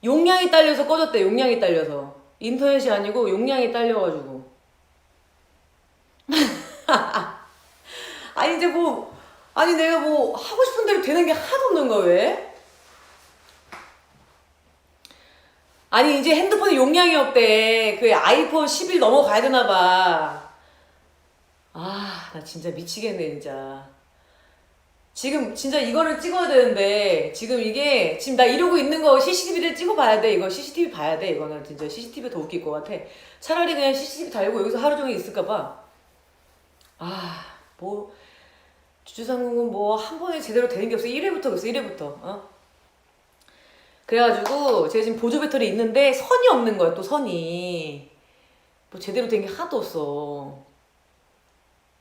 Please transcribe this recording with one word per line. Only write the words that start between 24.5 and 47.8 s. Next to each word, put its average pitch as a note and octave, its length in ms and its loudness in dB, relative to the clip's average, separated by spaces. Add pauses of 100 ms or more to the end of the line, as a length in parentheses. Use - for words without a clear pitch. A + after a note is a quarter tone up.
지금 C4 400 -6
진짜 C4+ 260 -4
이거를 D4+ 400 -2
찍어야 F4 280 -2
되는데, G#3 880 2
지금 A#3 260 -4
이게, A3+ 580 0
지금 C4 200 -4
나 B3+ 80 8
이러고 F4 320 4
있는 D4+ 240 0
거 C4+ 180 8
씨씨티비를 F4 560 -2
찍어봐야 C4+ 460 2
돼. A3 120 2
이거 F#3 160 0
씨씨티비 C#4+ 420 -4
봐야 D#3 260 -4
돼. F#3+ 140 -6
이거는 D3+ 320 -8
진짜 D3+ 240 -12
씨씨티비가 A#3 460 -14
더 E3+ 60 -8
웃길 D#3+ 240 -8
것 D#3 80 -8
같아. D3+ 220 -10 (460)
차라리 E4+ 340 -2
그냥 C#4 200 0
씨씨티비 D4 380 -8
달고 G#3+ 300 -2
여기서 - 180 -2
하루 D4 180 2
종일 C4 180 -4
있을까 - 300 -6
봐. - 360 -6 (1160)
아, F3 460 -12 (320)
뭐, G#3 360 -12 (920)
주주상공은 A#3+ 640 -4
뭐 G#3 240 0
한 A3 240 -8
번에 E4 200 -6
제대로 A#3+ 280 0
되는 A#3 200 -4
게 A3+ 80 -2
없어. A3 120 -4
일 C4+ 160 -4
회부터 F4 260 -4
그랬어, F#3 180 -4
일 A#3+ 100 -4
회부터. F3+ 440 -10
어? G3 280 -14 (1600)
그래가지고 A#3 840 2
제가 A3 160 0
지금 A3+ 120 -2
보조 B3 220 -2
배터리 C4+ 300 -2
있는데 A3+ 420 2
선이 B4 380 2
없는 A#3 280 2
거야, E3+ 160 2
또 G3 80 -6
선이. F3 1080 -6 (800)